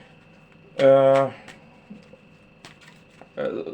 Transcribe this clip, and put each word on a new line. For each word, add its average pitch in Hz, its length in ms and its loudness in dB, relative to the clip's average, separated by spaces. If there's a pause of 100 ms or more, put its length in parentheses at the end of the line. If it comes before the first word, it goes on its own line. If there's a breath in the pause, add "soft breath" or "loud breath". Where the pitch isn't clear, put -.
(800 loud breath)
Е, 135 500 2 (2000 loud breath)
е, 71 120 -8 (240)